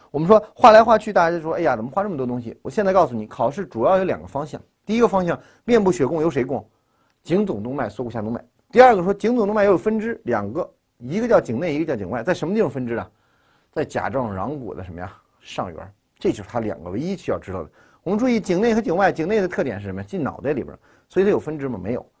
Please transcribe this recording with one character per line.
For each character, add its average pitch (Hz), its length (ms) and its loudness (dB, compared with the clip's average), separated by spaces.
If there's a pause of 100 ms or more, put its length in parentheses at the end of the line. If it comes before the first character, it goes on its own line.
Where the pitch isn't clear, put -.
(100)
我 143 80 -4
们 165 100 0
说 214 140 8 (120)
画 247 160 10
来 220 140 10
画 226 140 4
去， 214 140 -6
大 175 180 4
家 175 40 -2
就 170 80 -6
说 160 140 -6
：“哎 - 40 -4
呀， 143 160 2
怎 110 80 -6
么 131 60 -8
画 196 120 -2
这 208 80 -4
么 170 60 -6
多 131 100 -4
东 123 140 -4
西？” 113 200 -12
我 - 80 -10
现 202 160 -2
在 190 80 2
告 180 140 6
诉 120 80 -8
你， 107 120 -6
考 120 240 -2
试 196 140 -8
主 117 200 -4
要 180 120 4
有 190 80 0
两 101 160 -4
个 80 60 -16
方 139 200 -8
向。 - 140 -14 (240)
第 214 120 -2
一 233 40 2
个 226 80 4
方 185 160 0
向， 165 140 -2 (260)
面 226 180 4
部 185 80 4
血 160 160 2
供 156 140 -4
由 165 100 2
谁 131 140 -2
供？ 131 220 -6 (560)
颈 196 240 0
总 123 160 -6
动 123 120 -8
脉、 131 140 -4
锁 123 160 -8
骨 117 60 -8
下 113 100 -6
动 107 100 -6
脉。 120 140 -8 (260)
第 233 120 8
二 247 120 10
个 185 80 0
说 185 120 0
颈 214 200 0
总 226 120 0
动 208 80 -2
脉 214 80 2
也 202 60 4
有 185 100 4
分 220 200 -2
支 226 260 -6
两 104 280 -2
个， 156 180 -6 (280)
一 139 220 -6
个 240 80 -2
叫 202 120 6
颈 117 180 -6
内， 165 160 -4
一 143 40 -2
个 165 60 -2
叫 156 120 -4
颈 95 140 -8
外， 117 120 -6
在 180 120 -2
什 - 120 -6
么 185 80 -4
地 226 60 0
方 170 100 0
分 127 160 -6
支 117 100 -4
的？ 98 140 -8 (600)
在 160 100 -4
甲 104 280 -4
状 113 240 -4
软 95 140 -6 (100)
骨 117 160 -12
的 92 100 -12
什 87 80 -16
么 82 80 -14
呀？ 92 100 -12 (300)
上 - 320 -10
缘 78 80 -16
儿， 101 100 -18 (280)
这 202 120 -2
就 107 120 -8
是 92 80 -14
它 123 100 -4
两 107 220 -6
个 87 80 -12
唯 95 80 -6
一 175 180 -6
需 - 140 -8
要 95 80 -2
知 85 120 -14
道 92 120 -8
的。 78 80 -14 (320)
我 165 80 -8
们 208 80 -2
注 254 100 0
意 233 100 2
颈 180 220 -2
内 226 140 2
和 226 60 2
颈 190 140 -4
外， 185 160 4
颈 156 160 -4
内 214 140 0
的 185 80 -2
特 180 160 -4
点 104 160 -6
是 101 60 -10
什 95 60 -8
么 95 100 -8
呀？ 98 40 -12
进 190 160 -6
脑 104 180 -4
袋 139 120 -2
里 127 100 -4
边 73 120 -12
儿， - 40 -20 (300)
所 180 140 0
以 - 20 2
它 208 60 4
有 175 80 2
分 156 200 -6
支 139 80 -8
吗？ 117 160 -8
没 104 120 -6
有。 - 100 -8 (160)